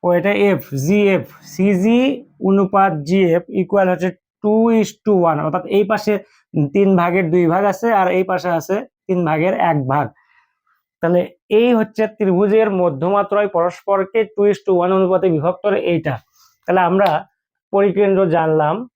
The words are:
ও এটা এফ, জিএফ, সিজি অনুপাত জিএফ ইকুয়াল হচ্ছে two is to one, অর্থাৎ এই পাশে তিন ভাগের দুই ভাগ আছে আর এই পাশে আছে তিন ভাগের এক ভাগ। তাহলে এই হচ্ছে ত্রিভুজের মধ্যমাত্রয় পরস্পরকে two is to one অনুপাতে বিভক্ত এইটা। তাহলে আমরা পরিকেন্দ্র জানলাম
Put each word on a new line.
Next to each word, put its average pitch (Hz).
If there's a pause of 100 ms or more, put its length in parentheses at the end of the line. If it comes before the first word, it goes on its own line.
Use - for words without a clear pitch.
ও 180 (100)
এটা 185 (180)
এফ, 185 (240)
জিএফ, 196 (300)
সিজি 202 (480)
অনুপাত 196 (160)
জিএফ 175 (180)
ইকুয়াল 190
হচ্ছে 180 (320)
two 214 (160)
is 202 (160)
to 214 (160)
one, 151
অর্থাৎ 180 (140)
এই 208
পাশে 214 (600)
তিন 196 (100)
ভাগের 175
দুই 175
ভাগ 196
আছে 208 (120)
আর 185 (100)
এই 185
পাশে 180 (100)
আছে 190 (320)
তিন 185
ভাগের 160 (180)
এক 151 (140)
ভাগ। 143 (1000)
তাহলে 175 (380)
এই 240 (100)
হচ্ছে 214 (140)
ত্রিভুজের 208 (140)
মধ্যমাত্রয় 196
পরস্পরকে 190 (140)
two 202
is 190
to 196 (120)
one 180
অনুপাতে 185
বিভক্ত 165 (280)
এইটা। 160 (480)
তাহলে 185
আমরা 190 (640)
পরিকেন্দ্র 196 (140)
জানলাম 156 (200)